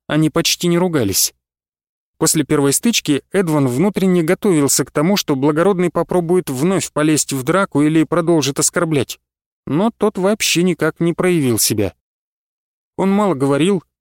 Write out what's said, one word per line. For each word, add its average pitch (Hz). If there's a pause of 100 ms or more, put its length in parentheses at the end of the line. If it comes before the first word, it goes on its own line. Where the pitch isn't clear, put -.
они 151
почти -
не 170
ругались. 151 (840)
После 160
первой 139
стычки 151 (100)
Эдван 156
внутренне 180
готовился 160
к -
тому, 180
что -
Благородный 165
попробует 175
вновь 147
полезть 151
в 131
драку 165
или 156
продолжит 165
оскорблять. 160 (480)
Но 196
тот 208
вообще 185
никак 160
не 170
проявил 156
себя. 104 (1040)
Он 190
мало 196
говорил 143 (180)